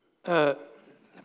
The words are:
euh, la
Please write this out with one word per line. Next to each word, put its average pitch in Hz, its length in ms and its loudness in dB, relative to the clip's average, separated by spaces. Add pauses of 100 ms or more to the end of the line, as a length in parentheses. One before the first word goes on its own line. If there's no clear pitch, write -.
(280)
euh, 151 260 2 (600)
la - 100 -20